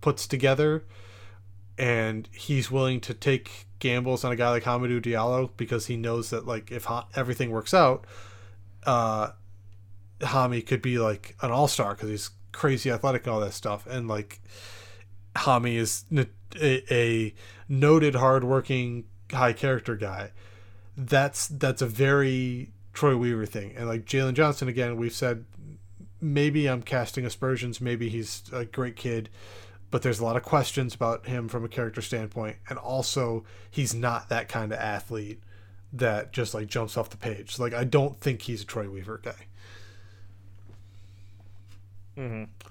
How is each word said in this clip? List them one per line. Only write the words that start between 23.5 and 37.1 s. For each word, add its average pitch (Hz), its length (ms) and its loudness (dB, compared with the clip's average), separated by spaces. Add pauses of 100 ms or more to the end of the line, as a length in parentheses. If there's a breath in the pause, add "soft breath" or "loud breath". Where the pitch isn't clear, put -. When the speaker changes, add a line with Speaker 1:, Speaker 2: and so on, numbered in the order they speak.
Speaker 1:
And, 117 100 -4
like, 113 200 -4
Jalen 135 260 2
Johnson, 143 340 4
again, 120 300 0
we've 117 160 -2
said 120 320 -2 (720)
maybe 147 480 4
I'm 127 140 0
casting 123 460 -2
aspersions. 123 520 -2
Maybe 120 300 0
he's 110 320 -6 (100)
a 123 140 -4
great 123 300 -4
kid, 113 340 -4 (600 loud breath)
but 127 120 0
there's 117 180 2
a 117 40 -2
lot 117 120 2
of 120 80 0
questions 131 520 2
about 117 320 -2
him 123 200 -4
from 117 160 -4
a 113 60 -6
character 117 320 -4
standpoint, 107 560 -6 (120)
and 127 80 -8
also 120 640 -2 (280 loud breath)
he's 135 220 0
not 117 360 0
that 117 200 0
kind 107 240 -2
of 104 60 -2
athlete 104 640 -4 (520 soft breath)
that 113 400 2
just, 117 200 -2
like, 107 140 -4
jumps 113 300 -4
off 113 120 0
the - 80 -14